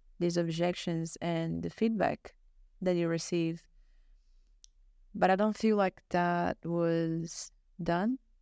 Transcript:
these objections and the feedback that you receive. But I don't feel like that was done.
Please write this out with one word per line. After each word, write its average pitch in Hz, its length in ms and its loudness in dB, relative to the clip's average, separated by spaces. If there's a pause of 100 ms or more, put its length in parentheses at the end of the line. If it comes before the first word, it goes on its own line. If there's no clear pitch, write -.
(180)
these 175 180 0
objections 170 840 -2
and 165 420 -2
the 170 80 -6
feedback - 640 0 (480)
that 180 140 2
you 170 120 0
receive. 165 540 -2 (1500)
But 185 160 4
I 190 60 6
don't 208 200 0
feel 220 200 4
like 196 340 0
that 175 540 0
was 165 880 -2 (300)
done. 180 360 0 (240)